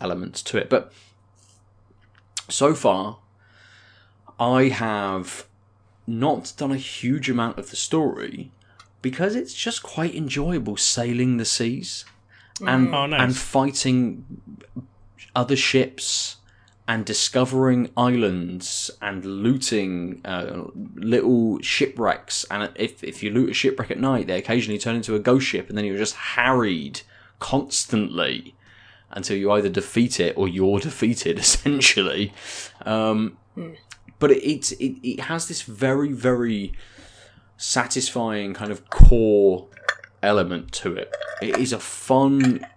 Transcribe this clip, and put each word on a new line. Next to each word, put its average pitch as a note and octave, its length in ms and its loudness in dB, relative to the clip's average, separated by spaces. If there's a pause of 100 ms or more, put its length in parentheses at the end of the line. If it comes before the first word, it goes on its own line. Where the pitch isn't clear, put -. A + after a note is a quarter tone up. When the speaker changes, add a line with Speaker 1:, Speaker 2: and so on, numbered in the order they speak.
Speaker 1:
elements F2+ 420 -8
to - 140 -6
it. - 120 -2
But - 220 0 (1600)
so D3 240 2
far, G2+ 460 -2 (1200)
I B2+ 300 4
have G2+ 760 -4 (640)
not B2+ 500 -2
done C#3 140 -4
a C3+ 60 -2
huge C3+ 520 -4
amount A#2+ 300 -2
of - 100 -14
the - 60 -16
story - 760 -4 (500)
because E3+ 340 -2
it's - 180 -6
just - 300 -8
quite D#3+ 320 -6
enjoyable C#3 600 -4
sailing A#2+ 600 0
the A2+ 80 -4
seas - 600 -4 (600)
and, C3 240 4
Speaker 2:
Mm. C3 60 -2
Speaker 3:
Oh, C#3 100 0
nice. D3 160 0
Speaker 1:
and B2+ 160 2
fighting C3 1040 -2 (920)
other B2+ 200 2
ships - 840 -2 (500)
and A2+ 180 -2
discovering B2+ 880 0
islands F#2 920 -2 (120)
and G2 220 -6
looting, G2 1040 -2
uh, F2 380 -8 (320)
little A2+ 680 2
shipwrecks. - 880 -2
And G2+ 260 -4
if, - 280 -6
if - 180 -12
you G#2+ 80 -4
loot A#2+ 220 0
a - 20 -6
shipwreck C3 380 -2
at - 80 -6
night, C3 280 0
they F#2 120 -2
occasionally G#2+ 400 -2
turn A#2 160 -4
into A2+ 200 -4
a G#2 40 0
ghost C3 260 4
ship, - 240 -6
and G#2 80 -6
then G#2 80 -2
you're G2 120 -4
just G#2 180 -2
harried A2 840 0 (360)
constantly F#2 1160 -4 (560)
until G2 260 -4
you G2 140 0
either G#2 180 2
defeat G#2+ 500 0
it E2+ 160 0
or F#2+ 120 0
you're F#2+ 320 2
<laughs> - 100 -4
defeated, G#2+ 480 -2
essentially. G2+ 960 0 (520)
Um, A2 520 -2 (160)
Speaker 2:
Hmm. E3+ 200 -14 (440)
Speaker 1:
but D3 140 4
it, C3 120 6
it, C#3+ 300 -2
it, B2+ 340 -6
it - 140 -6
has E3 260 -6
this D#3+ 140 -10
very, C3+ 500 0
very A#2 640 -2 (800)
satisfying A2+ 1000 -2
kind G#2 160 -8
of - 180 -12
core G#2 800 10 (560)
element F#2 480 2
to F2+ 240 -6
it. - 180 -8 (280)
It G#2+ 160 -2
is B2+ 140 -2
a A2 80 -4
fun C3+ 840 2 (120)